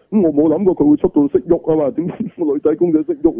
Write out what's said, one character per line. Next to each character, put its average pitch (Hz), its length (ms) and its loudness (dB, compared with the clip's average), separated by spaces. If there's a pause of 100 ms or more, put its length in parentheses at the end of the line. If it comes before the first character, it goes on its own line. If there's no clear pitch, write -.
(100)
噉 208 120 2
我 160 100 2
冇 151 240 2
諗 202 80 -2
過 180 120 0
佢 147 140 2
會 147 60 4
出 180 120 0
到 143 200 2
識 - 200 -2
喐 170 240 0
啊 156 40 0
嘛， 147 140 0
點 156 180 -6
解 - 60 -10 (220)
個 175 80 -4 (100)
女 147 60 -4
仔 156 160 0
公 175 160 0
仔 156 100 0
識 151 180 -6
喐 156 200 0